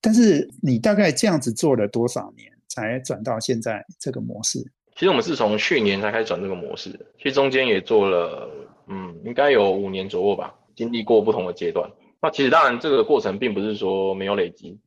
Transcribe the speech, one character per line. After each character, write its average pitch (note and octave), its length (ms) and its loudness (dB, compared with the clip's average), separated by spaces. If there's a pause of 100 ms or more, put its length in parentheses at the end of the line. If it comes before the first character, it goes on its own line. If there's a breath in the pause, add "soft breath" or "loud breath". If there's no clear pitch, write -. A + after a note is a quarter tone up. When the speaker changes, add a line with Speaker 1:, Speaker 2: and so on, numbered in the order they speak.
Speaker 1:
但 A3 120 2
是 G#3+ 340 6 (140)
你 B2+ 160 2
大 G#3 160 2
概 G3 180 4
这 F3 160 0
样 E3 120 2
子 B2+ 120 -2
做 C#3 240 2
了 G#2 120 0
多 A#2 200 0
少 G2+ 280 -6
年 - 160 -20 (160)
才 A#2 320 -6
转 B2+ 240 -8
到 A2+ 160 -4
现 A#2 200 -2
在 A2 240 -6 (140)
这 - 140 -8
个 B2 80 -8
模 A2+ 240 -10
式？ - 160 -4 (360)
Speaker 2:
其 - 40 -20
实 F3+ 100 4
我 F#3+ 40 4
们 A3+ 100 2
是 E3+ 100 -2
从 G#2+ 240 0
去 C#3+ 220 0
年 G2+ 220 0
才 G#2 100 -2
开 A2+ 80 -2
始 A2 60 -2
转 F2 160 -4
这 G2 60 -6
个 F#2+ 60 -4
模 F2 220 -10
式， - 140 -14 (280)
其 - 60 -20
实 C#3 80 -2
中 C3+ 180 2
间 C3 160 2
也 G#2 140 2
做 G2+ 280 4
了， E2+ 440 -2 (360)
嗯， F#2 380 -14
应 A#2 80 -8
该 C#3+ 160 2
有 G2+ 220 4
五 G2 180 -2
年 F#2+ 180 -6
左 G2 220 -2
右 G2 60 2
吧， F2+ 180 -10 (220)
经 A#2 160 -6
历 A#2 100 -4
过 A2 200 4
不 G#2+ 100 2
同 F#2+ 160 0
的 F2+ 60 -6
阶 E2+ 180 -4
段。 E2+ 180 -2 (320 soft breath)
那 - 80 0
其 - 140 -2
实 B2+ 60 4
当 D#3 160 6
然 A#2+ 120 0
这 D3+ 120 -4
个 C3 120 4
过 A#2+ 180 2
程 G2+ 200 -4
并 A#2 140 -2
不 G2 80 -2
是 G#2+ 120 -4
说 G2 400 -2
没 F#2+ 120 -6
有 G2+ 100 0
累 F2+ 140 -2
积 E2+ 380 -20